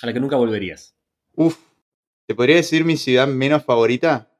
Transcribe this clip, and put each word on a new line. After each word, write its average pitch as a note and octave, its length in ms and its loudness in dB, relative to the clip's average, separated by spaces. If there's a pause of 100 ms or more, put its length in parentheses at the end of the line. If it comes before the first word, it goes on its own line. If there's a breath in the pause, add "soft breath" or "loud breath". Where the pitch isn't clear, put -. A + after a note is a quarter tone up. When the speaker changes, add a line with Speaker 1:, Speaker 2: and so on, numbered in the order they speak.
Speaker 1:
a A#2+ 40 -12
la A#2 80 -6
que A#2+ 80 -4
nunca C#3 160 -2
volverías. G#2+ 580 -4 (400)
Speaker 2:
Uf, D#3+ 220 0 (680)
¿te - 80 -8
podría B2 220 2
decir D#3+ 300 0
mi E3 100 0
ciudad B2+ 320 0
menos C#3 380 -2
favorita? B2 760 0